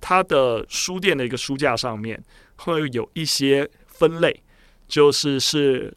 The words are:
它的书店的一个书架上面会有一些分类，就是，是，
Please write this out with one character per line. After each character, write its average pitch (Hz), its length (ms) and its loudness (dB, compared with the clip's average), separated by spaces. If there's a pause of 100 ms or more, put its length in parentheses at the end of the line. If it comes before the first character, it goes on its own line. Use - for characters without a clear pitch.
它 185 220 2
的 127 440 0
书 - 320 -6
店 175 180 2
的 127 80 -2
一 117 40 -4
个 123 80 -6
书 135 180 -6
架 135 220 0
上 113 200 -6
面 110 240 -10 (360)
会 156 320 -2
有 117 240 -6
一 160 100 -6
些 139 460 2 (180)
分 165 320 0
类， 165 240 0 (440)
就 147 240 6
是， 139 280 0
是， 135 580 0